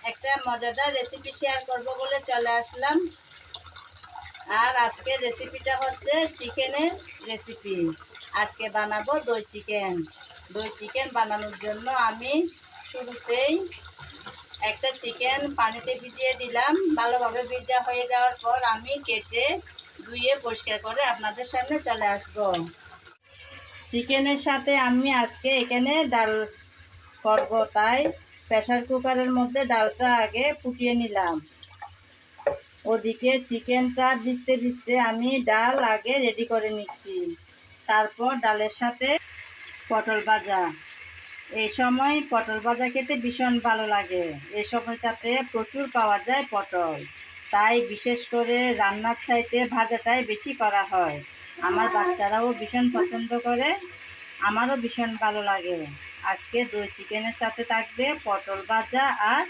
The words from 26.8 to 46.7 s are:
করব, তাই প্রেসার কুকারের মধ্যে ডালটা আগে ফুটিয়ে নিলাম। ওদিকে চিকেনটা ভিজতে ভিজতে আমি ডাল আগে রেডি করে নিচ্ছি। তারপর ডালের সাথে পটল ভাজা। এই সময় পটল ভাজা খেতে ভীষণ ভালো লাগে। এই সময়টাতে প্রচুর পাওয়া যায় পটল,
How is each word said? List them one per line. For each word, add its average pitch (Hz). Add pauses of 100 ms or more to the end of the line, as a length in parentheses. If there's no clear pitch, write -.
করব, 214 (260)
তাই 226 (440)
প্রেসার 233
কুকারের 254
মধ্যে 247 (100)
ডালটা 220 (160)
আগে 220 (160)
ফুটিয়ে 247
নিলাম। 208 (1600)
ওদিকে 226 (180)
চিকেনটা 254 (160)
ভিজতে 254 (100)
ভিজতে 247 (140)
আমি 233 (200)
ডাল 226 (200)
আগে 226 (100)
রেডি 226
করে 220
নিচ্ছি। 370 (720)
তারপর 214 (140)
ডালের 214
সাথে 247 (800)
পটল 220 (100)
ভাজা। 202 (960)
এই 214
সময় 262 (140)
পটল 220
ভাজা 240
খেতে 262 (100)
ভীষণ 247 (140)
ভালো 220 (100)
লাগে। 180 (340)
এই 208
সময়টাতে 233 (220)
প্রচুর 240 (120)
পাওয়া 214
যায় 262
পটল, 180 (580)